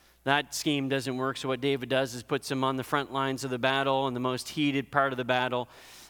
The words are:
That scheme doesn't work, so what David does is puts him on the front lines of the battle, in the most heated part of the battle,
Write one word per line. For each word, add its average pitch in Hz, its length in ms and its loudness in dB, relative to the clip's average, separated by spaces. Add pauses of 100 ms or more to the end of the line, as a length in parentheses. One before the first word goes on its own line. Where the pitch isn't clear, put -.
(240)
That 143 320 0
scheme 143 320 0
doesn't 131 300 -2
work, 131 200 -2
so 139 120 -4
what 127 100 0
David 131 300 0
does 131 260 0
is 120 80 -8
puts - 260 -2
him 135 140 2
on 131 140 2
the 127 60 -2
front 143 280 -2
lines 135 320 -2
of 139 60 -4
the 123 100 -2
battle, 135 480 2
in 127 60 -2
the 123 60 -2
most 127 300 -2
heated 143 420 0
part 139 200 2
of 123 60 -4
the 123 80 -2
battle, 123 420 0 (420)